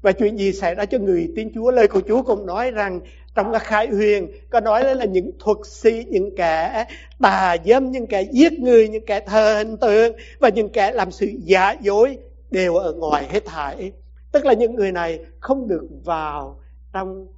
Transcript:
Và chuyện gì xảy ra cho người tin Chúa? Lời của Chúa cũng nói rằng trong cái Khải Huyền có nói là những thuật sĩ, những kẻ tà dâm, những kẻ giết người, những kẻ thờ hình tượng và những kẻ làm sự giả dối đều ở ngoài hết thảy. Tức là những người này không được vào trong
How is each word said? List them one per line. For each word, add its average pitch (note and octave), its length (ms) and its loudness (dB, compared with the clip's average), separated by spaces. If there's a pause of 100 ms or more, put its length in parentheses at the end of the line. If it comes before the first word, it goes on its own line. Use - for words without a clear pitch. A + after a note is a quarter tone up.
Và G3 100 4
chuyện G#3+ 240 0
gì G3 160 0
xảy F3+ 220 -4
ra G#3 120 -4
cho B3+ 120 -2
người F3+ 380 0
tin G#3+ 180 -8
Chúa? A3+ 160 0
Lời A3+ 180 4
của G3 200 2
Chúa A#3 140 2
cũng G3+ 240 -4
nói A3 240 -4
rằng G3 300 -4 (340)
trong G#3+ 180 0
cái A3 80 0
Khải A3 280 0
Huyền G#3 420 0 (200)
có A#3 100 2
nói A#3 340 2
là B3+ 100 -2
những F#3 340 -2
thuật G#3 280 0
sĩ, A3+ 380 0
những G3 320 -2
kẻ F3 500 -2 (340)
tà F#3+ 440 2
dâm, B3+ 260 4
những C4 160 -6
kẻ G3 160 -2
giết C4+ 300 4
người, A#3+ 360 4
những A3 180 -8
kẻ G3+ 200 -2
thờ G#3+ 320 4
hình A3 180 -6
tượng A3+ 400 2 (240)
và B3+ 80 6
những G#3 200 0
kẻ G#3 240 0
làm F#3+ 180 -2
sự G3+ 160 -4
giả F#3+ 540 2
dối G#3+ 380 2 (320)
đều F3+ 260 0
ở E3 160 0
ngoài D3 360 -2
hết G3+ 180 -4
thảy. D3+ 460 -10 (400)
Tức C#4+ 120 2
là C4 80 4
những A#3 220 2
người G3 180 -2
này E3 320 -4 (160)
không B3+ 280 -4
được F3 200 -4 (160)
vào D3+ 560 -6 (320)
trong F#3+ 340 -10 (120)